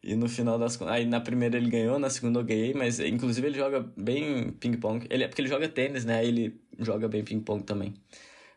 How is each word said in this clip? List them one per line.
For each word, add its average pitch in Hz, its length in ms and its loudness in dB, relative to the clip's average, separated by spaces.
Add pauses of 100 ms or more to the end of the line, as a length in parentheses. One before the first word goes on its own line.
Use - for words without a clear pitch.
e 104 100 -2
no 117 140 2
final 117 300 0
das 117 180 0
con-, - 100 -6
aí 117 180 0
na 117 160 2
primeira 120 360 0
ele 120 120 2
ganhou, 117 300 2
na 135 120 0
segunda 120 280 0
eu 120 60 0
ganhei, 113 300 2
mas 120 260 0
inclusive 123 460 0
ele 139 120 0
joga 135 220 2 (160)
bem 131 560 -2
ping-pong, 117 580 -2
ele, 127 140 2
é - 40 -2
porque - 140 -4
ele 131 60 0
joga 143 200 0
tênis, 135 360 -2
né? 113 200 2
Ele 117 360 0 (180)
joga 110 300 0
bem 107 160 -2
ping-pong 104 400 -4
também. 101 300 -4 (640)